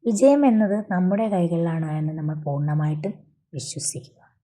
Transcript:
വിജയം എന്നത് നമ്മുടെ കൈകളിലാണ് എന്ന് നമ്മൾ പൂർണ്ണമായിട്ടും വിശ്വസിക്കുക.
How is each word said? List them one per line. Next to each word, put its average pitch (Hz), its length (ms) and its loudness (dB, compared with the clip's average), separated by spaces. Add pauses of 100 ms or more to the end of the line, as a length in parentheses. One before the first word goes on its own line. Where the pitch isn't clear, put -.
വിജയം 269 420 4
എന്നത് 214 440 2
നമ്മുടെ 196 380 0
കൈകളിലാണ് 170 640 0
എന്ന് 156 200 -2
നമ്മൾ 156 220 -4
പൂർണ്ണമായിട്ടും 151 800 -2 (400)
വിശ്വസിക്കുക. - 680 -10 (240)